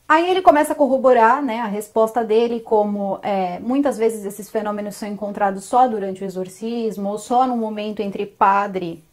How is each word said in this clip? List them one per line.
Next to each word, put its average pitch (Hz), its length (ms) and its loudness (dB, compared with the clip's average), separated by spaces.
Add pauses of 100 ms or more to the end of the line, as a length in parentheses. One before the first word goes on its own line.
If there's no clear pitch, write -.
Aí 330 200 4
ele 370 120 2
começa 311 320 4
a - 20 -8
corroborar, 254 680 4
né, 233 160 -2
a 233 80 -4
resposta 220 560 0
dele, 233 360 2
como, 208 600 0
é, 185 380 -2
muitas 247 400 0
vezes 220 260 0
esses 196 240 -10
fenômenos 208 460 -6
são 220 120 -10
encontrados 202 560 -4
só 254 240 4
durante 196 360 -4
o - 20 -6
exorcismo, 196 840 -6
ou 208 100 -6
só 254 260 0
no 247 100 -2
momento 214 460 -6
entre 202 240 -6
padre, 196 880 0